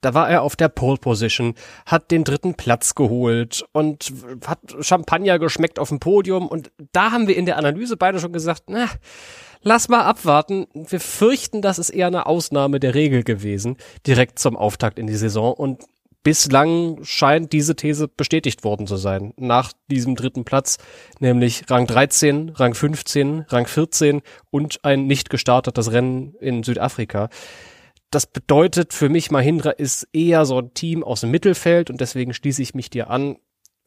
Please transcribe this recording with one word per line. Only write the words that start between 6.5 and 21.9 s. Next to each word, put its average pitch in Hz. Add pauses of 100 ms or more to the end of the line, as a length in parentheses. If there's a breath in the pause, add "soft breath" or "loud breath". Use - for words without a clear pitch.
da 202
haben 226
wir 190
in 180
der 170
Analyse 175
beide 190
schon 170
gesagt, 165
na, 226 (720 loud breath)
lass 226
mal 240
abwarten. 175
Wir 160
fürchten, 220
das 196
ist 170
eher 180
eine 175
Ausnahme 139
der 127
Regel 135
gewesen, 104 (280 loud breath)
direkt 135
zum -
Auftakt 104
in 113
die 107
Saison. 110
Und 135 (360)
bislang 156
scheint 151
diese 151
These 151
bestätigt -
worden 104
zu 98
sein, 98
nach 123 (180)
diesem 127
dritten 123
Platz, - (420 loud breath)
nämlich 123
Rang 123
dreizehn, 143